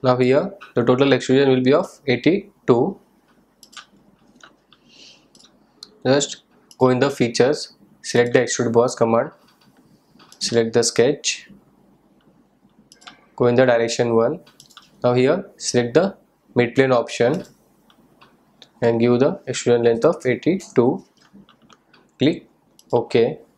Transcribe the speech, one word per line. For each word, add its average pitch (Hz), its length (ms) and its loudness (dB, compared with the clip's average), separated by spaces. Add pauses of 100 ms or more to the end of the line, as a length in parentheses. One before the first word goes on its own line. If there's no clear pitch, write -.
Now 127 140 2
here 131 360 0 (200)
the 120 100 -2
total 127 300 2
extrusion 131 340 0
will 131 140 2
be 127 120 2
of 180 340 -4
eighty-two. 131 920 -2 (3000)
Just 139 380 -2 (340)
go 127 120 2
in 127 100 0
the 139 100 2
features, 131 640 -2 (280)
select 120 320 -2
the 135 60 4
extrude 117 340 -4
boss 120 200 0
command, 117 380 -2 (1080)
select 117 340 -2
the 117 100 2
sketch, - 680 -2 (1900)
go 127 80 0
in 120 100 2
the 127 100 4
direction 117 500 0
one. 123 260 0 (640)
Now 123 100 2
here 135 420 0
select 120 380 -4
the 180 240 2 (360)
midplane 127 380 0
option 123 540 -2 (1400)
and 117 180 0
give 120 200 2
the 156 280 0
extrusion 120 360 -2
length 117 200 0
of 165 220 0
eighty-two. 135 800 -2 (1120)
Click 151 300 -2 (460)
OK. 120 460 0 (180)